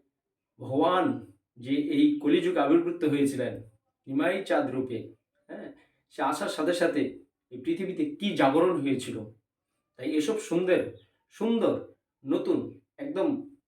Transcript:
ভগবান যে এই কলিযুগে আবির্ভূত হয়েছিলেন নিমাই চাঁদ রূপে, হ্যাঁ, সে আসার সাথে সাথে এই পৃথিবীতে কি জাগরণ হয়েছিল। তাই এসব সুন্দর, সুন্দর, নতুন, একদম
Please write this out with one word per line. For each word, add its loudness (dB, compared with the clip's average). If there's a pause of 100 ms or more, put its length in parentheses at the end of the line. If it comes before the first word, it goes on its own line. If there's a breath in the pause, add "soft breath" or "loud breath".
(580)
ভগবান 0 (240)
যে -10
এই 2
কলিযুগে 2
আবির্ভূত 2
হয়েছিলেন 0 (440)
নিমাই -2
চাঁদ 0
রূপে, -6 (340)
হ্যাঁ, -14 (380 soft breath)
সে -8
আসার -2
সাথে 0
সাথে 0 (320)
এই -14
পৃথিবীতে -4
কি -4
জাগরণ 4
হয়েছিল। -4 (720)
তাই -6
এসব 0
সুন্দর, 0 (400 soft breath)
সুন্দর, 0 (380)
নতুন, -2 (160)
একদম -2 (120)